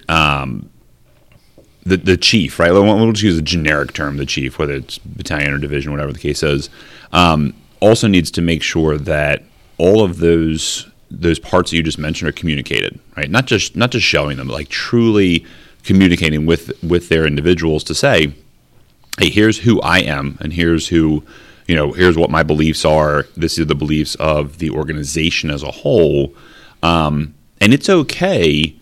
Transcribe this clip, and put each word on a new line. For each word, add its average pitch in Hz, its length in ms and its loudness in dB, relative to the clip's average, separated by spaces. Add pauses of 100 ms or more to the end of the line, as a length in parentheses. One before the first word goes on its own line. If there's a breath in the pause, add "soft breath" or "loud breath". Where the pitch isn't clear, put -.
um, 69 600 -2 (1120)
the, 92 140 2
the 90 180 2
chief, 85 440 -2
right? 85 120 4
We'll, 98 120 6
we'll 107 280 4
just 104 120 -2
use 90 140 4
a 80 40 0
generic 76 520 -2
term, 71 240 -6
the 69 80 -4
chief, 67 340 -8
whether 73 140 -2
it's 65 260 -12
battalion 73 520 -6
or 71 60 -4
division, 71 340 -4
whatever 71 220 -6
the - 60 -12
case 73 240 -4
is, 71 260 -2 (420 loud breath)
um, 80 420 2 (280)
also 110 260 4
needs 90 240 2
to 85 100 -4
make 82 200 0
sure 80 380 0
that 73 440 -2 (360)
all 101 240 4
of 90 160 -2
those, 82 680 0 (220)
those 82 300 -2
parts - 320 0
that 85 60 -2
you 80 60 0
just 78 140 -4
mentioned 78 320 -6
are 73 40 -8
communicated, 65 640 -4 (180)
right? 73 120 -6
Not 120 180 -2
just, - 280 -2
not 123 160 0
just 117 140 -2
showing 73 320 -2
them, 65 100 -10
but, 60 60 -8
like, 73 160 -10
truly 104 760 2 (380 loud breath)
communicating 85 640 2
with, - 260 0 (120)
with 87 260 -2
their 80 160 2
individuals 78 600 0
to 80 100 -8
say, 82 360 2 (880)
"Hey, 85 120 2
here's 107 260 2
who 110 240 2
I 87 180 0
am, 69 400 -4
and 78 140 -8
here's 85 340 0
who, 78 360 2 (440 loud breath)
you 87 80 2
know, 73 160 0
here's 90 260 4
what 82 120 2
my 80 140 0
beliefs 78 420 0
are. 76 500 2
This 80 220 -4
is 80 100 0
the 76 80 0
beliefs 76 400 -2
of 76 440 -2
the 82 100 -4
organization 78 800 -4
as 71 140 -6
a - 80 -10
whole." 76 600 0 (500 loud breath)
Um, 78 500 0 (260)
and 104 140 4
it's 139 160 0
okay 110 920 0